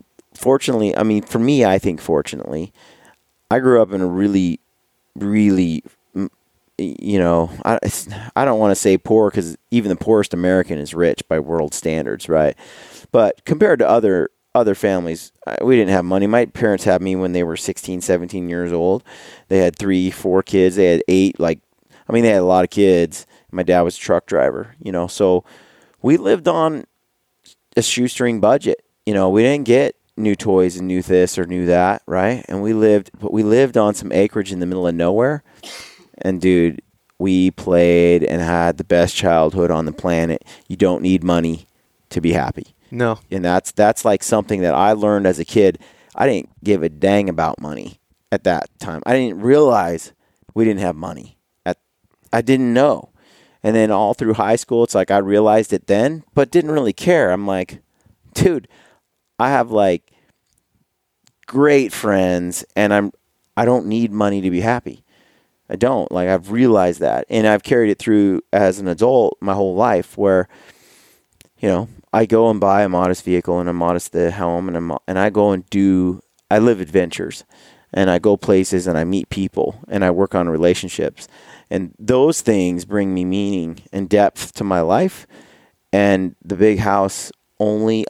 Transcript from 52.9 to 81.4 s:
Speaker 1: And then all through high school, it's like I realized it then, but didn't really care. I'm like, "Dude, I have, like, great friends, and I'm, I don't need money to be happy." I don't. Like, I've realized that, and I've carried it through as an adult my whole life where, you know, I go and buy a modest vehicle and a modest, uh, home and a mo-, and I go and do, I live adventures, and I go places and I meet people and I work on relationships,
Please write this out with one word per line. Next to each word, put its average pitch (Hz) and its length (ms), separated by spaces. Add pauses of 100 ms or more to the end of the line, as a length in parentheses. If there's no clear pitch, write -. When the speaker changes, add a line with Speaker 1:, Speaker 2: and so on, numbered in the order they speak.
Speaker 1:
And 107 120
then 110 160
all 104 240
through 110 200
high 107 200
school, 117 300
it's - 100
like 95 160
I 98 80
realized 107 540
it 92 160
then, 131 340 (100)
but - 200
didn't 160 180
really 135 220
care. 151 400
I'm 98 160
like, 95 320 (540)
"Dude, 170 340 (720)
I 123 100
have, 120 220
like, 98 400 (1300)
great 139 460
friends, 90 720 (100)
and 104 200
I'm, 101 180 (440)
I 113 80
don't 117 220
need 110 260
money 101 300
to 95 80
be 87 100
happy." 113 420 (640)
I - 60
don't. 117 380
Like, 90 160
I've 95 240
realized 107 480
that, 64 280
and 107 200
I've 104 160
carried 117 260
it 98 80
through 101 440 (100)
as 95 260
an 98 80
adult 110 540
my 98 140
whole 95 200
life 101 420
where, 95 320 (1120)
you 110 100
know, 95 200 (240)
I 113 120
go 113 260
and 104 100
buy 98 220
a 101 60
modest 90 360
vehicle 90 340
and 87 100
a 87 40
modest, 87 420
uh, 87 160
home 90 380
and 87 80
a 85 40
mo-, 82 280
and 95 100
I 101 120
go 104 200
and 92 200
do, 92 500 (320)
I 107 80
live 113 200
adventures, 87 640 (480)
and 95 180
I 87 100
go 104 160
places 95 500
and 87 100
I 78 80
meet 92 240
people - 600
and 98 160
I 92 80
work 95 240
on 87 120
relationships, 85 800 (420)